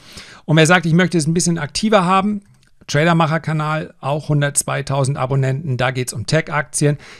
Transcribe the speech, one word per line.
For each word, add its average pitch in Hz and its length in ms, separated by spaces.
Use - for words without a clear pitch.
Und 151 140
wer 160 80
sagt, 175 220
ich 156 60
möchte 175 240
es 147 100
ein 165 80
bisschen 170 240
aktiver 202 440
haben, 190 380
Tradermacher-Kanal, 156 1120
auch 143 300
hundertzweitausend 139 880
Abonnenten, 131 600
da 127 120
geht's 127 240
um 107 140
Tech-Aktien. 147 720